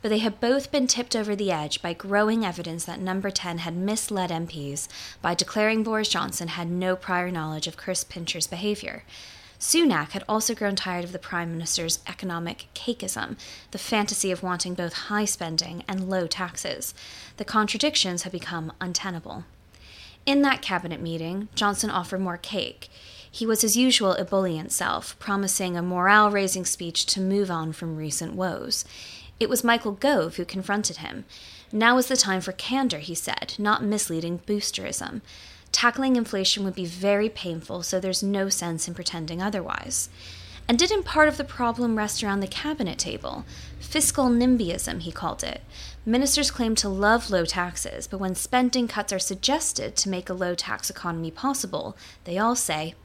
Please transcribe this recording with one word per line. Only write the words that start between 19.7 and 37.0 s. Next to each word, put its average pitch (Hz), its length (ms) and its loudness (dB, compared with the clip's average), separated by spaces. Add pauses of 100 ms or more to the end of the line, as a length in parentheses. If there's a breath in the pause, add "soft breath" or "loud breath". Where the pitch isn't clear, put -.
In 277 160 6
that 269 180 4
cabinet 170 400 -4
meeting, 170 540 -4
Johnson 185 340 2
offered 185 320 -2
more 180 160 -2
cake. - 540 -6 (400 loud breath)
He - 160 -4
was 220 160 4
his 220 160 6
usual 247 340 6
ebullient 180 600 0
self, - 460 -2
promising 190 560 -2
a 170 80 -2
morale-raising 190 840 6
speech - 400 -2
to - 160 0
move 190 280 2
on 160 220 -2
from 165 240 -6
recent 156 380 -4
woes. - 500 -2 (560 loud breath)
It 220 80 2
was 240 160 2
Michael 233 280 4
Gove 196 440 2
who 180 80 -2
confronted 196 540 -2
him. - 260 -10 (480 loud breath)
"Now 226 240 6
is 254 120 4
the 262 100 2
time 185 240 2
for 190 100 -4
candor," 247 460 0
he 165 160 -8
said, - 440 -4
"not 208 240 2
misleading 175 640 0
boosterism. - 760 -4 (500 loud breath)
Tackling 254 440 4
inflation 202 480 2
would 185 120 -2
be 180 100 -4
very 202 420 2